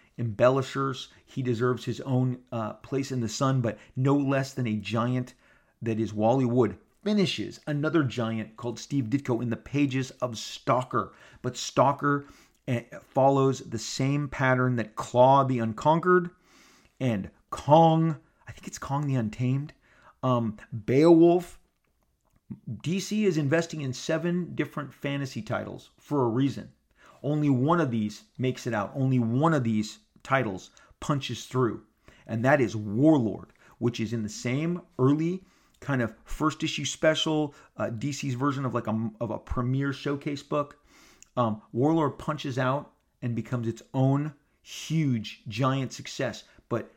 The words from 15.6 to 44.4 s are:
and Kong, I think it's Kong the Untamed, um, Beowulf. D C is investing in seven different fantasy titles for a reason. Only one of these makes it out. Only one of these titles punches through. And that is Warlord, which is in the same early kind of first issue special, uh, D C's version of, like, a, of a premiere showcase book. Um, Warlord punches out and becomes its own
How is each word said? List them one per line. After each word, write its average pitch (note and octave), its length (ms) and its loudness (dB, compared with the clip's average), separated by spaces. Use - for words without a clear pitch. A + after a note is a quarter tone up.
and G#2+ 300 -2
Kong, D#3+ 680 6
I - 60 -16
think - 160 -18
it's - 120 -16
Kong D3 280 -4
the C3+ 80 0
Untamed, B2+ 560 -2
um, A#2+ 340 0
Beowulf. E3+ 720 6
D F3+ 180 -2
C G#3+ 260 -2
is E3+ 120 2
investing D#3 440 0
in C3 100 -4
seven D#3+ 640 -4
different C#3 380 -6
fantasy C#3 480 -6
titles G2+ 580 -8
for C#3+ 240 0
a A#2+ 60 2
reason. A#2+ 420 -2
Only D3 280 0
one C#3+ 320 4
of C#3 100 0
these G#2+ 320 -2
makes B2+ 300 -2
it A#2 60 -2
out. G#2 220 -2
Only C3 240 2
one B2+ 340 4
of C3 120 2
these G#2+ 340 -2
titles A#2 480 -2
punches C3+ 460 -4
through. B2 360 0
And A2+ 200 -4
that C#3 160 4
is G#2 140 0
Warlord, A2 760 2
which A#2+ 200 -2
is A2 140 -4
in A2+ 100 -4
the G#2 60 -6
same D#3 520 -4
early D#3 460 2
kind C3 200 -2
of A2 220 -4
first - 400 -2
issue D3 220 -4
special, D#3 680 0
uh, G#2+ 140 -4
D A#2+ 240 -4
C's C#3 200 -4
version C3+ 320 -2
of, A#2 80 -4
like, A#2+ 140 -4
a, A2 220 -2
of A2+ 100 -4
a G#2+ 80 -6
premiere C3 540 -2
showcase C#3+ 500 -6
book. D3 360 -4
Um, A2 240 0
Warlord C#3+ 460 2
punches C#3+ 400 -6
out C3+ 340 -2
and A#2+ 140 -4
becomes A#2 320 -4
its A2+ 140 -4
own C#3 400 2